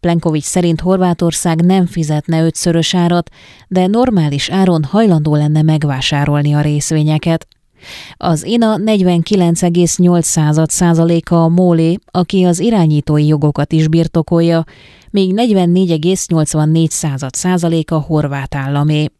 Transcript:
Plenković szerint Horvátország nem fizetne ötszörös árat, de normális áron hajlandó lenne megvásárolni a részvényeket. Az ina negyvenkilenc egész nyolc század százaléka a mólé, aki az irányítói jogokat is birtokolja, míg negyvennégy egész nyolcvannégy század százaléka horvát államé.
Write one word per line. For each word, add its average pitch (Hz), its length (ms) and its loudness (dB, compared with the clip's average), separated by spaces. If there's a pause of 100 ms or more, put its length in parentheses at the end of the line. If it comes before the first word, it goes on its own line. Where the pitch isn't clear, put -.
Plenković 165 420 -2
szerint 170 380 -2
Horvátország 175 840 0
nem 180 220 4
fizetne 160 580 -2
ötszörös 165 500 -2
árat, 175 360 0 (380)
de 180 180 0
normális 196 640 0
áron 180 340 0
hajlandó 160 500 2
lenne 151 280 2
megvásárolni 147 880 0
a 147 80 2
részvényeket. 151 880 -2 (720)
Az 160 280 -2
ina 220 320 0
negyvenkilenc 180 840 0
egész 175 360 0
nyolc 175 280 2
század 156 440 0
százaléka 170 720 2
a 165 60 2
mólé, 170 480 2 (140)
aki 180 340 0
az 175 160 2
irányítói 156 680 0
jogokat 147 460 0
is 156 160 2
birtokolja, 165 760 0 (460)
míg 190 240 0
negyvennégy 190 560 2
egész 165 380 -2
nyolcvannégy 156 600 0
század 135 440 -6
százaléka 165 640 -2
horvát 147 560 -4
államé. 147 520 -2 (140)